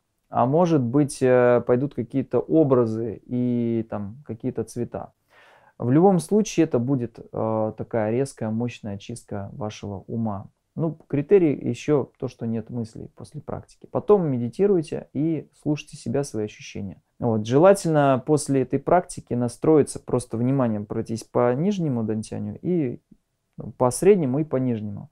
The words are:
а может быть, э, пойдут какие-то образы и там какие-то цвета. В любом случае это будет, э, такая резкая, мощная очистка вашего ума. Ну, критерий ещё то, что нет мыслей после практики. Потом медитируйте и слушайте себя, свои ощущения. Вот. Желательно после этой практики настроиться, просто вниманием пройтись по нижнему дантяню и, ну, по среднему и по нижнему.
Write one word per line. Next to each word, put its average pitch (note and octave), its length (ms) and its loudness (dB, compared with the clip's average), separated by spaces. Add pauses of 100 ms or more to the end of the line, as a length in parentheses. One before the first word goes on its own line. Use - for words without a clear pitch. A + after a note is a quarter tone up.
(300)
а A#2 160 2
может D#3+ 380 4
быть, C3+ 380 0
э, B2 460 6
пойдут C3 280 0
какие-то B2 440 -2
образы A#2+ 880 2
и A#2+ 640 -2
там G#2+ 380 -10
какие-то A#2+ 360 -6
цвета. - 500 -10 (680)
В A#2+ 120 0
любом F3+ 280 6
случае G3 460 0
это C3+ 140 0
будет, A#2+ 400 -4 (140)
э, A2 440 -2
такая A2 340 -2
резкая, B2 400 -4
мощная A2+ 440 -6
очистка G#2 580 -12
вашего G2+ 540 -10
ума. A2+ 400 -6 (280)
Ну, D#3 220 -6 (100)
критерий D#3+ 480 2 (140)
ещё B2+ 500 0
то, C3+ 80 -6
что - 200 -10
нет A2+ 220 -6
мыслей A#2+ 460 -10
после - 260 -16
практики. - 500 -14
Потом F#3 380 4
медитируйте D3+ 840 -2
и D3+ 360 -2 (120)
слушайте D3 360 -4
себя, C3+ 260 -4
свои G#2+ 220 -6
ощущения. - 560 -12 (180)
Вот. A2 260 0
Желательно D3 800 4
после C#3+ 380 2
этой C3+ 160 -2
практики - 560 0
настроиться, C3+ 640 2
просто - 380 -4
вниманием A#2+ 480 0
пройтись A2 380 -6
по B2 320 0
нижнему D#3 480 -2
дантяню G#2+ 580 -6
и, D#3+ 380 -2 (580)
ну, - 200 -12
по B2 140 4
среднему D#3+ 480 4
и D#3 40 0
по D3 140 -4
нижнему. G#2+ 540 -4